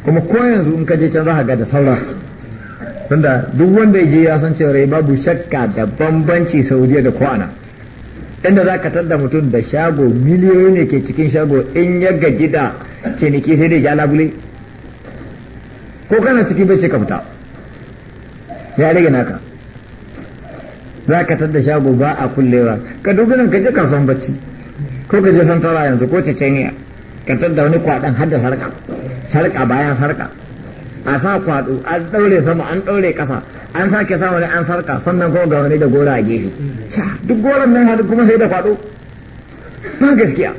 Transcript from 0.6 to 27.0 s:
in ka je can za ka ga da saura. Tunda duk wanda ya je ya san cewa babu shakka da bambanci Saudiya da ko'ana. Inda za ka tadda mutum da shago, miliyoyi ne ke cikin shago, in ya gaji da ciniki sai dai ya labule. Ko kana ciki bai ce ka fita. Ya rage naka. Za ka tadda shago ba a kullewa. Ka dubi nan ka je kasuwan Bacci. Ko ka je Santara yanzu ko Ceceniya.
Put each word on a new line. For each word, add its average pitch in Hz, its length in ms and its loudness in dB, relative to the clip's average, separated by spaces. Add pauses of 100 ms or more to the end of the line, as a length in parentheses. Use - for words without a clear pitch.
in 160 100 -2
ka 165 120 0
je 156 120 2
can 156 140 0
za 165 120 0
ka 139 80 0
ga 127 120 0
da 113 100 -2
saura. 139 320 2 (1080)
Tunda 143 460 2
duk 180 240 4
wanda 208 220 6
ya 170 80 4
je 151 160 4
ya 156 160 4
san 156 160 0
cewa 139 320 2
babu 147 280 2
shakka 139 520 -2
da 107 180 -2
bambanci 160 800 0
Saudiya 131 380 4
da 127 100 2
ko'ana. 120 380 -2 (1000)
Inda 196 180 6
za 185 140 0
ka 165 100 -4
tadda 165 280 -2
mutum 139 340 0
da 117 100 2
shago, 147 480 0
miliyoyi 180 640 4
ne 175 120 2
ke 135 200 0
cikin 147 240 -2
shago, 143 340 2 (120)
in 175 260 2
ya 185 120 2
gaji 151 360 2
da 143 240 -2 (420)
ciniki 147 420 2
sai 160 120 4
dai 165 120 2
ya 147 140 2
labule. 151 380 2 (1700)
Ko 208 140 2
kana 240 240 2
ciki 190 200 2
bai 185 140 4
ce 170 80 2
ka 139 120 0
fita. - 240 -4 (1500)
Ya 160 160 2
rage 170 160 4
naka. 120 300 -2 (1700)
Za 165 180 2
ka 165 100 0
tadda 151 260 0
shago 139 360 2
ba 143 220 0
a 131 100 -2
kullewa. 120 500 2 (220)
Ka 202 120 0
dubi 226 220 4
nan 240 140 4
ka 190 100 2
je 233 120 2
kasuwan 143 340 2
Bacci. 135 280 -2 (760)
Ko 202 140 2
ka 190 100 4
je 170 120 6
Santara 165 460 2
yanzu 123 180 0
ko 170 140 0
Ceceniya. 139 500 -2 (540)